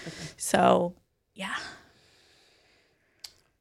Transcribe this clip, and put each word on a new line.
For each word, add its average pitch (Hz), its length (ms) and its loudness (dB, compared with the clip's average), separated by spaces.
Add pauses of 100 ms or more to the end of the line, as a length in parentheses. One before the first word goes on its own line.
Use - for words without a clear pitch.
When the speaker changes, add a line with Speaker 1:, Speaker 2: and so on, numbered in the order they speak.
Speaker 1:
Okay. 165 100 -14 (220)
Speaker 2:
So, 185 560 4 (400)
yeah. 196 200 -8 (2000)